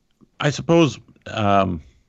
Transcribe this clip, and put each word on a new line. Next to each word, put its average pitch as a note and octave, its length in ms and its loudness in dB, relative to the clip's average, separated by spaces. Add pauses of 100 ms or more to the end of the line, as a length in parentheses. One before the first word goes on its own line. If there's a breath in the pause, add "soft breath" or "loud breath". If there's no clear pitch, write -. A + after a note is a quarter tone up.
(400)
I D3+ 100 -2
suppose, C#3 480 0 (300)
um, G2 520 0 (280)